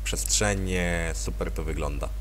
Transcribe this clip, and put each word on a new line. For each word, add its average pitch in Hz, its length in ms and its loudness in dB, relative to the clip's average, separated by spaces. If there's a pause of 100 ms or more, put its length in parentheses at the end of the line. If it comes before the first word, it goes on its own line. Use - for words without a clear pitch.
przestrzenie, 92 1120 2
super 85 380 -2
to 82 120 -2
wygląda. 73 440 -2 (120)